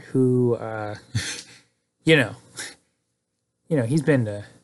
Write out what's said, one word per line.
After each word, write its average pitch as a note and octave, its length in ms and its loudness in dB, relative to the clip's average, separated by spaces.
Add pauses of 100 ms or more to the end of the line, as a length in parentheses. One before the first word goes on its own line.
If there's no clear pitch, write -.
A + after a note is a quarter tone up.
(120)
who, B2 440 2
uh, G#2+ 400 -8 (540)
<laughs> - 540 -20
you D#3+ 140 6
know, A2+ 180 0 (1300)
you E3 80 0
know, A#2+ 80 0
he's C#3+ 160 0
been C3 240 2
to, G#2 180 -6 (200)